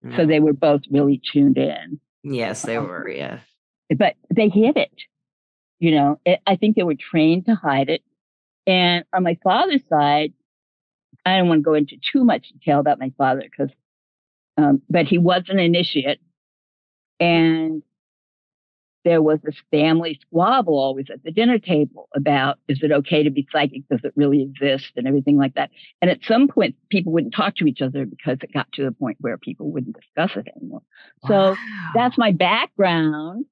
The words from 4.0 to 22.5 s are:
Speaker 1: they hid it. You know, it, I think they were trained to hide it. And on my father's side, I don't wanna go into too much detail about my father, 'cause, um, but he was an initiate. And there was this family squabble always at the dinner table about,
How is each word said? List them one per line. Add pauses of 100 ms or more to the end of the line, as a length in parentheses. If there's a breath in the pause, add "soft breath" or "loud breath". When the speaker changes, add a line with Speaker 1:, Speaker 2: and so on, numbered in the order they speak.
Speaker 1:
they
hid
it. (880)
You
know,
it,
I
think
they
were
trained
to
hide
it. (640)
And
on
my
father's
side, (920)
I
don't
wanna
go
into
too
much
detail
about
my
father,
'cause, (880)
um,
but
he
was
an
initiate. (1000)
And (1200)
there
was
this (140)
family
squabble
always
at
the
dinner
table
about, (100)